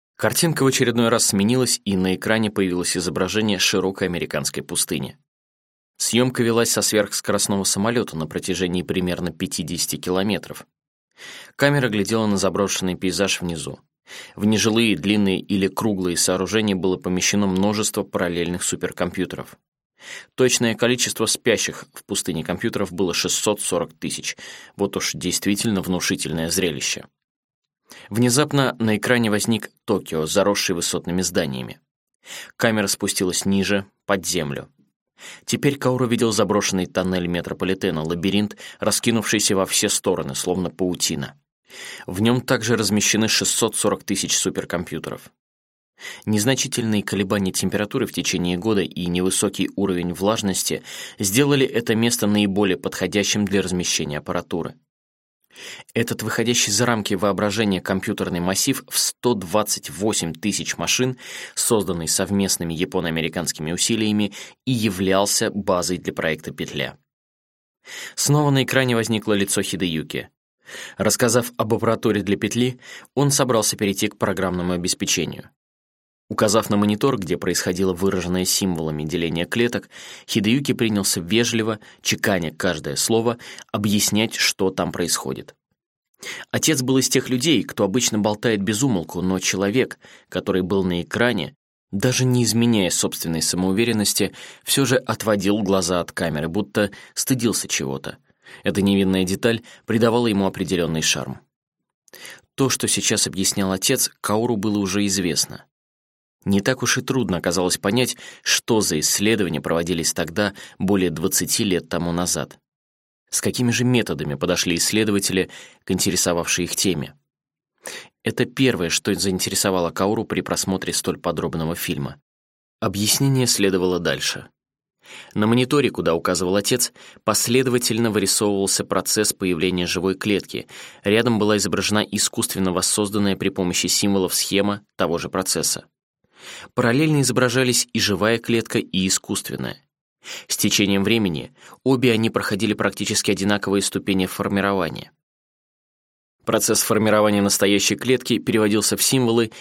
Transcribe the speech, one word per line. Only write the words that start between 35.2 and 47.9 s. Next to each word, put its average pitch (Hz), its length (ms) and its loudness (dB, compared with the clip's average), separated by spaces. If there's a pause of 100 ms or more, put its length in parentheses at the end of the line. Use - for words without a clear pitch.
Теперь 139 320 0
Каору 127 280 2
видел 117 260 2
заброшенный 98 540 2
тоннель 92 420 0
метрополитена, 87 720 -2
лабиринт, 95 540 0 (240)
раскинувшийся 107 760 0
во 95 80 2
все - 240 0
стороны, 82 460 -2
словно 90 360 -2
паутина. 82 680 -4 (680)
В 95 140 -6
нём 120 200 4
также 117 360 0
размещены 104 520 2
шестьсот - 460 0
сорок 98 300 0
тысяч - 320 -2
суперкомпьютеров. - 920 -4 (960)
Незначительные 110 760 2
колебания 98 500 0
температуры 101 540 -2